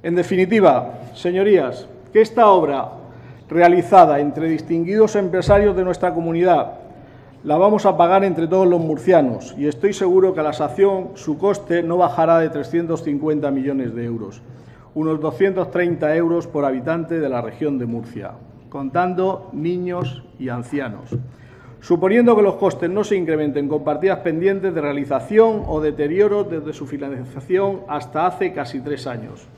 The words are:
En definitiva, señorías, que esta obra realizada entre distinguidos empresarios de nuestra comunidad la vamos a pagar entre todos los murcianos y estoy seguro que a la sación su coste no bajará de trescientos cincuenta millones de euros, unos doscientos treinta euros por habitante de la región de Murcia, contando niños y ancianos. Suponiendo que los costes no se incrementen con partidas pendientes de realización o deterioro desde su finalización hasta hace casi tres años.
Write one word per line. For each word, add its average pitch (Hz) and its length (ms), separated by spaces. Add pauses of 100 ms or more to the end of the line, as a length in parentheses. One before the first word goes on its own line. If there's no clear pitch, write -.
En 170 140
definitiva, 180 760 (200)
señorías, 180 720 (260)
que 214 80
esta 220 260
obra 151 460 (560)
realizada 175 680
entre 147 280
distinguidos 175 680
empresarios 202 600
de 185 80
nuestra 180 300
comunidad 165 600 (720)
la 151 140
vamos 202 300
a 170 100
pagar 180 260
entre 165 240
todos 185 200
los 175 120
murcianos 156 760
y 143 80
estoy 196 280
seguro 185 420
que 160 60
a - 20
la 147 100
sación 190 600
su 151 240
coste 180 420
no 170 160
bajará 165 400
de 160 120
trescientos 160 520
cincuenta 147 480
millones 135 460
de 117 100
euros, 110 380 (500)
unos 156 260
doscientos 175 520
treinta 165 440
euros 170 300
por 151 180
habitante 160 560
de 143 100
la 123 120
región 131 380
de 120 80
Murcia, 110 460 (360)
contando 180 840
niños 175 720 (140)
y 127 120
ancianos. 120 600 (720)
Suponiendo 214 540
que 208 60
los 196 140
costes 175 340
no 202 160
se 208 100
incrementen 151 540
con 151 160
partidas 160 340
pendientes 180 560
de 160 60
realización 147 840
o 156 140
deterioro 160 640
desde 156 300
su 151 120
finalización 139 1000
hasta 147 400
hace 180 260
casi 135 280
tres 143 260
años. 110 400 (100)